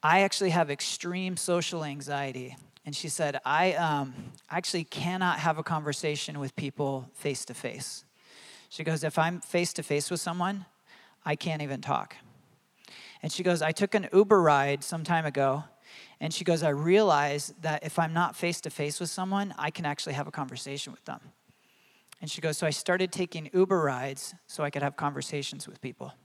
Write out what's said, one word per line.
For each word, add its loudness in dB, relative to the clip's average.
"I 6
actually 2
have 4
extreme -4
social -2
anxiety." -6
And -8
she -6
said, 0
"I, 4
um, 0
actually -4
cannot 0
have 2
a -6
conversation -2
with -6
people -4
face-to-face." -8
She -10
goes, 0
"If 0
I'm 2
face-to-face 0
with -2
someone, -2
I 0
can't -4
even -6
talk." -2
And -4
she -6
goes, 4
"I 2
took 0
an 2
Uber 10
ride 6
some -4
time 2
ago," 2
and -4
she -4
goes, 4
"I 4
realized 4
that -2
if -4
I'm 2
not 2
face-to-face -4
with -4
someone, -2
I -2
can -6
actually -4
have -4
a -12
conversation -8
with -20
them." -12
And -10
she -8
goes, -2
"So 0
I 4
started 0
taking -6
Uber 4
rides -2
so -4
I 0
could -2
have -2
conversations -4
with -18
people." -10